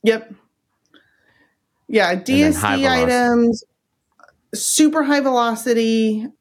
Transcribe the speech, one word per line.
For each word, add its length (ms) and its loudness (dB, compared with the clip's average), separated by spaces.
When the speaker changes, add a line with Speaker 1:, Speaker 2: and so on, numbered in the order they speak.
Speaker 1:
Yep. 320 -2
Yeah, 220 2
Speaker 2:
And 140 -6
then 260 2
high 240 0
Speaker 1:
D 60 -2
S 0 -
D 0 -
Speaker 2:
velocity. 300 0
Speaker 1:
items, 520 0
super 480 0
high 180 0
velocity. 1040 0